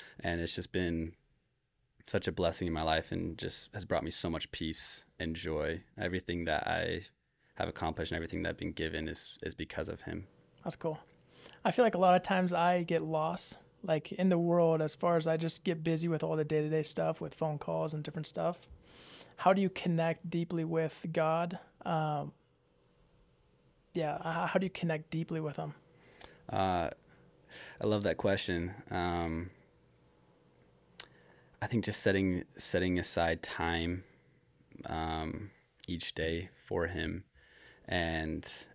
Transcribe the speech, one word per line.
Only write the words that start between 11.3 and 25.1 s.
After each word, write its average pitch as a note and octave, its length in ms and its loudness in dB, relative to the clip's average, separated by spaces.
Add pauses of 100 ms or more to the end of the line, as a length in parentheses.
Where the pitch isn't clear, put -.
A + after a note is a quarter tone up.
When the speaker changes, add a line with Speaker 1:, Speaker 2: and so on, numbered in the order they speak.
Speaker 2:
I G3 80 2
feel B3 140 6
like A3 80 4
a F3+ 60 0
lot F3+ 160 10
of F#3 80 6
times F#3 300 2
I F3 300 4
get E3 200 2
lost, D#3+ 540 -2 (260)
like, D#3 300 0
in F#3 160 4
the E3+ 100 6
world, E3+ 420 6
as D#3 140 -2
far E3+ 220 4
as D#3+ 100 0
I D#3+ 100 4
just E3 260 -2
get D#3+ 200 0
busy E3 240 2
with D#3+ 160 0
all D#3+ 120 0
the D#3 100 4
day-to-day D3+ 380 2
stuff D#3+ 380 -2
with D#3 140 -6
phone D3+ 240 -2
calls D#3+ 340 -2
and D3+ 100 -4
different D3+ 220 -6
stuff. E3+ 360 -2 (760)
How - 180 6
do G3 80 4
you F#3+ 80 4
connect E3 600 0
deeply E3+ 340 0
with D#3+ 480 0
God? E3+ 480 2 (260)
Um, D3+ 460 0 (1600)
yeah, D3+ 240 0
h-, E3 320 -2
how - 100 4
do F#3+ 60 0
you F3+ 60 0
connect D#3+ 400 -2